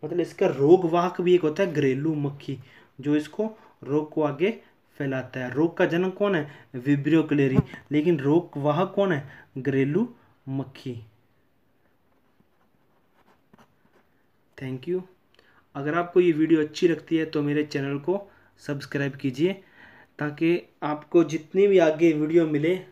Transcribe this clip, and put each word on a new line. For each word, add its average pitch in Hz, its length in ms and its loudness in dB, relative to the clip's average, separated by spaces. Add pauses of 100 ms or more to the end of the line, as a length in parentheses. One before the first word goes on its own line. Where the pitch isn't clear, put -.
मतलब 170 160 -6
इसका 170 300 -2
रोगवाहक 170 720 4
भी 180 140 4
एक 170 60 4
होता 156 220 0
है 175 100 -4
घरेलू 143 440 0
मक्खी, 143 400 -6 (420)
जो 147 160 -2
इसको 180 340 -4 (340)
रोग 151 280 -4
को 156 120 -2
आगे 147 280 -2 (480)
फैलाता 131 400 -6
है। 123 140 -8
रोग 165 240 0
का 185 80 4
जनक 180 280 0
कौन 202 220 0
है? 147 140 -4 (280)
Vibrio 143 520 2
chleri। 135 320 2 (300)
लेकिन 151 280 2
रोगवाहक 151 760 0
कौन 196 160 0
है? 135 160 -4 (300)
घरेलू 139 500 0 (420)
मक्खी। 135 460 -10 (3500)
Thank 131 320 -10
you। 180 120 -2 (760)
अगर 147 220 -4
आपको 175 240 2
ये 175 100 4
वीडियो 156 300 4
अच्छी 151 260 0
लगती 160 300 0
है 160 80 0
तो 156 160 -4
मेरे 147 240 0
चैनल 143 340 -4
को 180 220 -2 (400)
सब्सक्राइब 139 540 -6
कीजिए, 143 380 -2 (680)
ताकि 147 420 -2 (220)
आपको 151 420 2
जितनी 160 420 0
भी 196 120 6
आगे 160 340 4
वीडियो 156 340 2
मिले 156 280 0 (160)